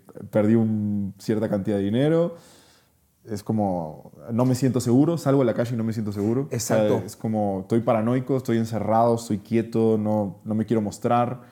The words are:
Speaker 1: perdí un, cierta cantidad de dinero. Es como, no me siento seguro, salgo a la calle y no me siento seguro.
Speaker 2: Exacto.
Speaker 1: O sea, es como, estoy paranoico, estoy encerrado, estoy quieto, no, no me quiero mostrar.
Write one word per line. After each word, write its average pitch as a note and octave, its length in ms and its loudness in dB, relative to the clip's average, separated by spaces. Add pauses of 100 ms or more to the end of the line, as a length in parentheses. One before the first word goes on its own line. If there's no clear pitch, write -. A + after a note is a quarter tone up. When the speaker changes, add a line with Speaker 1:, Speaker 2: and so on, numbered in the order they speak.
(300)
Speaker 1:
perdí G#2+ 260 4
un, G#2 640 0
cierta G#2+ 320 -2
cantidad G2+ 280 -2
de G2 60 0
dinero. D#3 520 0 (880)
Es G#2 200 -10
como, F2+ 680 -4 (220)
no A#2+ 120 2
me B2+ 100 2
siento B2+ 260 0
seguro, C#3+ 360 4
salgo C#3 260 2
a - 20 4
la - 80 4
calle A#2+ 220 -2
y - 20 -4
no A2 60 -2
me A2+ 100 -2
siento G#2+ 180 -4
seguro. A2+ 400 0
Speaker 2:
Exacto. A2 440 2
Speaker 1:
O - 20 0
sea, G#2+ 80 -4
es G2+ 100 -14
como, G#2 460 -2
estoy A2+ 200 0
paranoico, B2 540 0
estoy B2 220 0
encerrado, A2+ 580 2
estoy A2+ 240 -4
quieto, A2+ 580 0
no, G#2+ 460 -2
no G#2+ 120 -4
me A2 100 0
quiero A2+ 160 2
mostrar. A#2+ 600 -2 (100)